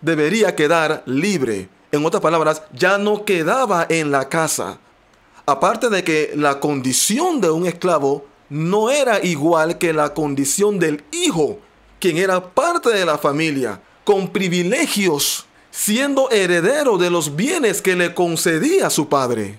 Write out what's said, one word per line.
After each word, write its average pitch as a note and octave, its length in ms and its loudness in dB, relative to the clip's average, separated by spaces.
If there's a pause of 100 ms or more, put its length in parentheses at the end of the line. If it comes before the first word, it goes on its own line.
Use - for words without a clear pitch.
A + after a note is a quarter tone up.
debería E3 540 2
quedar D#3 520 0
libre. B2+ 640 -2 (240)
En D3 120 0
otras E3 180 0
palabras, D#3 400 0 (100)
ya F3+ 260 2
no G#3 260 0
quedaba F#3+ 640 0
en D#3+ 220 0
la C3+ 180 0
casa. C3 500 -4 (680)
Aparte A3+ 440 0
de F#3+ 120 0
que D#3 340 0
la D3 220 0
condición D#3 840 0
de E3 80 4
un E3 160 0
esclavo D#3 580 0 (240)
no F3+ 400 0
era B3+ 340 0
igual E3 540 0
que E3+ 160 0
la D3 220 0
condición D3+ 640 -2
del D#3 340 -2
hijo, E3+ 460 -2 (420)
quien E3 160 0
era F3+ 380 -2
parte E4+ 340 0
de G3+ 160 2
la D3+ 140 0
familia, C#3 640 -2 (220)
con G3 240 2
privilegios, F#3 1160 0 (260)
siendo C4+ 600 0
heredero G#3 680 2
de F3 140 0
los D3+ 260 -2
bienes B3+ 460 0
que F#3+ 120 0
le F3 200 -2
concedía F3+ 720 0
su D3 220 0
padre. A2+ 480 -2